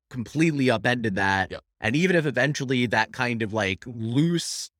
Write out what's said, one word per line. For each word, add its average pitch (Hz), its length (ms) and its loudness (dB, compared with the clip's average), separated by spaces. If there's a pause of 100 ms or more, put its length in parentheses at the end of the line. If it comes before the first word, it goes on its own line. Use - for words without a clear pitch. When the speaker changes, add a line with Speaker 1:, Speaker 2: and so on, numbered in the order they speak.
(100)
Speaker 1:
completely 139 580 0
upended 117 460 2
that. 95 380 0
Speaker 2:
Yep. 85 100 -12 (180)
Speaker 1:
And 113 140 0
even 180 220 2
if 156 100 2
eventually 131 600 0
that 110 260 0
kind 120 280 -2
of, 107 120 -4
like, 98 340 -2
loose 127 840 -2 (120)